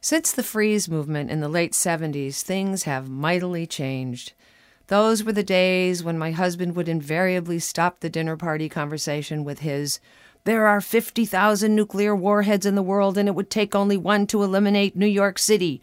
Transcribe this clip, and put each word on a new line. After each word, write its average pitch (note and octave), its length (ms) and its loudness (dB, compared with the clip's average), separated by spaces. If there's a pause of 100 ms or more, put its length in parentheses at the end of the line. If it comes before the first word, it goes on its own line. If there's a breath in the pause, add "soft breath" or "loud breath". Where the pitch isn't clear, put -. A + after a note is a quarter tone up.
Since D#4+ 300 0
the B3+ 100 -4
freeze G#3+ 460 0
movement D3+ 420 -4
in D#3 100 -2
the D3 80 -4
late F3 260 -2
seventies, D3 680 -2
things F#3+ 420 -4
have C3+ 260 -4
mightily E3+ 560 -2
changed. C3 680 -6 (540 soft breath)
Those G#3+ 360 2
were G#3+ 120 -2
the G#3 80 0
days F#3 600 2
when E3 140 -4
my D#3+ 140 -4
husband F3 440 -2
would E3+ 140 -2
invariably E3+ 720 -2
stop E3+ 420 -2
the E3+ 80 -6
dinner D#3+ 300 -4
party D#3 280 -4
conversation D3+ 800 -4
with C#3+ 140 -8
his, D3 420 -4 (440 soft breath)
There G#3+ 220 4
are G#3 140 6
fifty A3+ 460 0
thousand G#3 500 2
nuclear G#3 400 0
warheads G3+ 480 2
in G3+ 120 2
the G3 60 2
world G3 360 2
and G3+ 100 2
it G3 60 0
would G3 160 -4
take G#3 240 0
only G3+ 240 2
one G3+ 300 2
to G#3 140 2
eliminate G3+ 540 2
New F#3 80 2
York G3+ 340 2
City F3+ 440 2